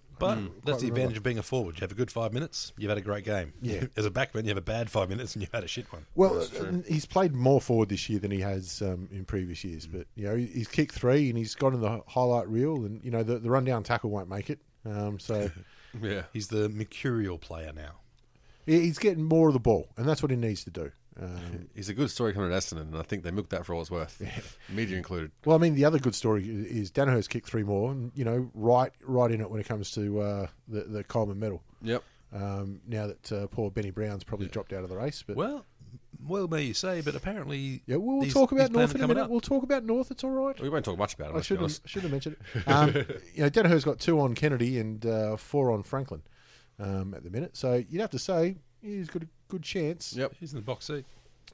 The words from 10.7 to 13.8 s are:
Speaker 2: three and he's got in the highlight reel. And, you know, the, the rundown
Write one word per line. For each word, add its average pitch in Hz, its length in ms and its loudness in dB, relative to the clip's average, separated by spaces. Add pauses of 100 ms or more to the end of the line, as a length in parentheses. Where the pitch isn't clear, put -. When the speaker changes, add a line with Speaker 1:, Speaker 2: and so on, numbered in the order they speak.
Speaker 2:
three 135 360 4
and 117 80 0
he's 110 180 -4
got 135 180 2
in 120 80 0
the 107 260 0
highlight 120 420 2
reel. 127 360 0
And, 107 180 -8
you 123 80 -6
know, 113 100 2
the, 113 160 0
the 117 120 -2
rundown 127 340 2